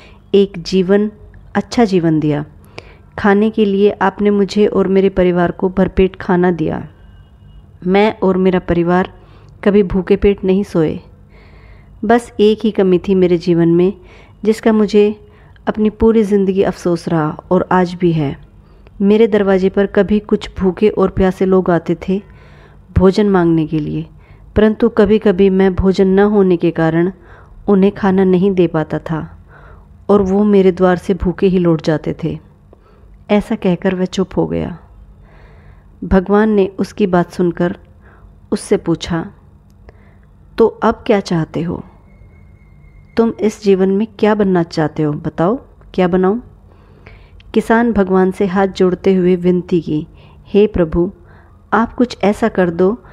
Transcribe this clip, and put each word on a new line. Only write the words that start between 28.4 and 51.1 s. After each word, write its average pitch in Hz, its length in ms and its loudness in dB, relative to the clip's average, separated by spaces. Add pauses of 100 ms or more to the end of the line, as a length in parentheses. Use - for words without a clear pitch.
दे 180 160 2
पाता 156 320 -4
था 160 460 -10 (640)
और 202 120 4
वो 196 220 0
मेरे 196 280 4
द्वार 180 260 2
से 202 160 -4
भूखे 180 340 -2
ही 185 100 2
लौट 170 240 0
जाते 156 420 -4
थे।" 156 160 -6 (880)
ऐसा 208 260 0
कहकर 185 400 -2
वह 180 100 -2
चुप 185 320 -4
हो 165 100 -2
गया। 156 320 -8 (1200)
भगवान 190 460 2
ने 202 180 2
उसकी 202 400 -4
बात 175 240 0
सुनकर 175 460 -4 (720)
उससे 208 260 -2
पूछा, 170 540 -6 (1300)
"तो 226 100 4
अब - 400 -2
क्या 208 120 2
चाहते 160 420 -4
हो? 170 220 -8 (1300)
तुम 226 220 0
इस 208 240 -4
जीवन 190 260 2
में 202 180 -2 (120)
क्या 214 160 2
बनना 190 280 0
चाहते 160 400 -4
हो? 147 100 -2
बताओ, 160 460 -4 (340)
क्या - 140 0
बनाऊं?" 185 320 0 (1120)
किसान 226 400 0
भगवान 190 380 0
से 202 140 -4
हाथ 196 220 0
जोड़ते 185 480 0
हुए 185 200 2
विनती 180 460 -2
की, 151 260 -6 (380)
"हे 208 220 2
प्रभु, 175 440 -2 (600)